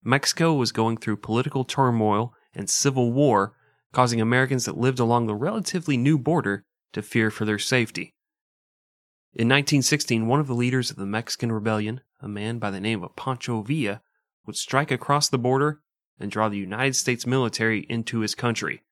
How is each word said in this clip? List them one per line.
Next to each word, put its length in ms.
Mexico 500
was 180
going 260
through 200
political 480
turmoil 680
and 160
civil 420
war, 440
causing 300
Americans 440
that 120
lived 220
along 260
the 100
relatively 640
new 220
border 440
to 80
fear 300
for 140
their 140
safety. 540
In 140
nineteen 340
sixteen, 460
one 120
of 80
the 60
leaders 380
of 60
the 100
Mexican 440
Rebellion, 500
a 60
man 320
by 100
the 100
name 240
of 120
Pancho 460
Villa, 400
would 100
strike 360
across 360
the 120
border 420
and 120
draw 180
the 80
United 380
States 300
military 540
into 300
his 160
country. 560